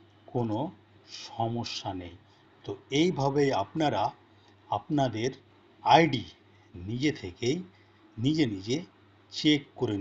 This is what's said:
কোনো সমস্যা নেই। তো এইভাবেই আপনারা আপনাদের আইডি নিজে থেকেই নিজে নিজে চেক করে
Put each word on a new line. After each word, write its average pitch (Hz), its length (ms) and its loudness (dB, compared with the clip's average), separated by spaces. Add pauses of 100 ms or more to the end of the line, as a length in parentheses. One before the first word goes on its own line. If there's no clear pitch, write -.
(320)
কোনো 113 260 -2 (680)
সমস্যা 113 640 -6 (100)
নেই। 87 140 -14 (500)
তো 104 60 -8 (300)
এইভাবেই 139 500 2 (140)
আপনারা 139 380 0 (640)
আপনাদের 123 640 -2 (540)
আইডি 131 400 6 (500)
নিজে 117 360 -2 (120)
থেকেই 113 340 -4 (600)
নিজে 147 280 2 (100)
নিজে 98 220 -4 (560)
চেক 151 280 2 (180)
করে 113 220 -2